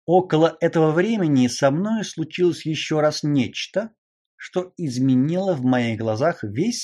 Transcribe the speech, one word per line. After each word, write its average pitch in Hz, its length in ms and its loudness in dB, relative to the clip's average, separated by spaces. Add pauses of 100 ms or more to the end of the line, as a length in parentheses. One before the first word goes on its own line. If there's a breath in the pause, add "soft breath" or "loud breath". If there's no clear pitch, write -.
Около 165 540 2
этого 165 300 2
времени 165 560 2
со 135 240 0
мной 202 340 -2
случилось 165 640 -4
ещё 156 340 -2
раз 151 220 0
нечто, 147 720 -2 (400)
что - 420 -8
изменило 143 800 0
в 131 80 -4
моих 120 380 0
глазах 113 420 0
весь 127 420 -4